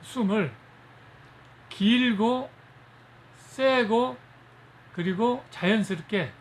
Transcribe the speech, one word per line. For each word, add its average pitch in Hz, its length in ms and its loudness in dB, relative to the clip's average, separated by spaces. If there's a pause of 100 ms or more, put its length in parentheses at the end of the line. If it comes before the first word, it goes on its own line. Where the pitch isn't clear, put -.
숨을 202 520 -2 (1120)
길고 240 800 0 (840)
세고 247 840 0 (760)
그리고 202 560 -2
자연스럽게 185 920 -2